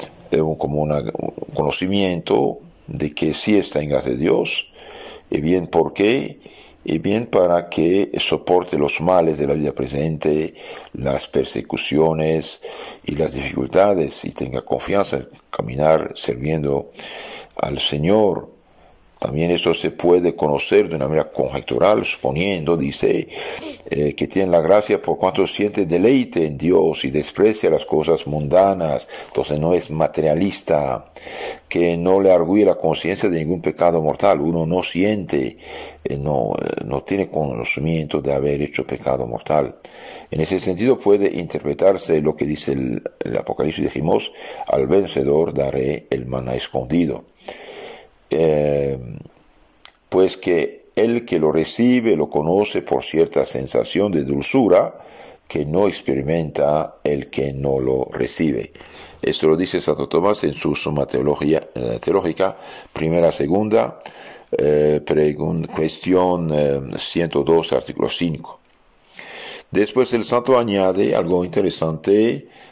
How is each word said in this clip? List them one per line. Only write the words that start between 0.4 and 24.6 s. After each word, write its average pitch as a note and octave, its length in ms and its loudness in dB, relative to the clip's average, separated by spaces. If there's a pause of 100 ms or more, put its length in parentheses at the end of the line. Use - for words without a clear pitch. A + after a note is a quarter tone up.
un, D#2 140 0
como D2+ 260 -4
una, D2+ 200 -2
un - 340 -6 (180)
conocimiento F#2 1040 0 (280)
de - 280 -6
que D#2 200 -2
sí G#2 240 2
está D2+ 240 0
en D2 80 -4
gracia B1+ 220 0
de B1+ 40 -2
Dios. - 500 0 (640)
¿Y D2 120 -2
bien E2+ 240 2
por D#2+ 260 2
qué? A#2 480 0 (460)
Y D#2+ 140 0
bien G#2+ 260 -2
para F2 420 2
que F2+ 500 2
soporte F2 600 0
los C#2+ 240 0
males E2+ 340 4
de C#2+ 100 -2
la C#2 60 0
vida D2 200 -2
presente, D2+ 840 -2 (400)
las C2+ 320 -4
persecuciones D#2 1400 -2 (420)
y - 100 -6
las D2+ 200 -2
dificultades, D2 880 0
y E2 60 -8
tenga C2 320 -6
confianza F#2 560 -2
en A#1+ 100 -12 (220)
caminar D2+ 680 2
sirviendo C#2+ 760 -2 (640)
al C#2 220 -2
Señor. F#2 720 0 (720)
También D#2+ 300 0
esto E2+ 200 2
se - 200 -2
puede F2 420 4
conocer D#2 540 2
de E2 80 -6
una C2+ 100 -2
manera D#2 240 0
conjetural, C#2 720 0
suponiendo, E2 720 -2
dice, - 520 0 (600)
eh, D2 280 0
que - 100 -4
tiene F#2+ 240 0
la E2+ 100 6